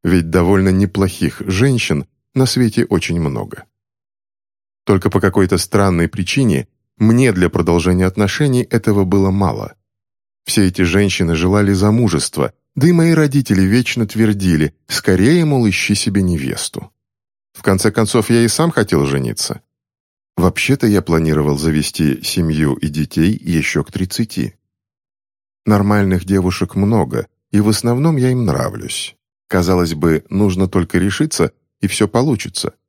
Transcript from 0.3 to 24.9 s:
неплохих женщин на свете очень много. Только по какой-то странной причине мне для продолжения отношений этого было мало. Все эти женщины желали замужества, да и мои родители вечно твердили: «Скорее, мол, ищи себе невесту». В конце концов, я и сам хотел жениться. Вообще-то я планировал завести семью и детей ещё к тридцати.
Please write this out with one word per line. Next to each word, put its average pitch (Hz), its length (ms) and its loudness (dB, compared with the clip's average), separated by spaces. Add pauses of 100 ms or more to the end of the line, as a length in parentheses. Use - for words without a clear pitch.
неплохих 92 760 -2
женщин 98 580 -2 (280)
на 131 120 2
свете 120 400 0
очень 87 360 -2
много. 64 420 -6 (1200)
Только 101 260 0
по 98 120 0
какой-то 95 360 2
странной 90 520 0
причине 95 580 -2 (300)
мне 113 340 4
для 90 180 2
продолжения 87 560 2
отношений 123 580 0
этого 104 420 0
было 95 260 2
мало. 73 440 -2 (680)
Все 98 220 2
эти 92 160 0
женщины 90 520 0
желали 98 380 2
замужества, 98 800 0 (220)
да 143 120 2
и 180 40 6
мои 165 220 4
родители 139 500 2
вечно 113 420 0
твердили: 98 720 0 (120)
«Скорее, 117 560 2
мол, 135 240 2
ищи 101 280 0
себе 101 260 -2
невесту». 78 680 -6 (640)
В - 100 -20
конце 98 280 2
концов, 110 380 0
я 117 120 4
и 117 60 4
сам 160 220 0
хотел 85 360 0
жениться. 67 560 -4 (760)
Вообще-то 120 480 0
я 104 160 4
планировал 76 560 0
завести 76 640 -2
семью 78 540 -2
и 78 140 -6
детей 80 520 -2
ещё 78 420 -2
к - 80 -12
тридцати. - 640 -6 (1120)